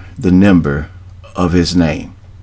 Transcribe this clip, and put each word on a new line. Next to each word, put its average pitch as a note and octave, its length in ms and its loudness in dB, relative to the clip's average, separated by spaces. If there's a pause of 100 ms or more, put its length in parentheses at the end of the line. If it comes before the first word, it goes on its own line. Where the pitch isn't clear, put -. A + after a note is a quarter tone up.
(180)
the F#2 140 0
number E2 560 2 (480)
of F2 160 -2
his F2 240 0
name." E2 380 -2 (280)